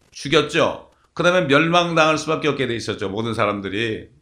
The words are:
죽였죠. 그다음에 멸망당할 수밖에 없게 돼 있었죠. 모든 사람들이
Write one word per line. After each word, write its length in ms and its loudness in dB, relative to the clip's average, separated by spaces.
죽였죠. 800 0
그다음에 320 2
멸망당할 720 2
수밖에 300 -2
없게 180 0
돼 100 -4
있었죠. 320 -6
모든 260 -4
사람들이 760 -2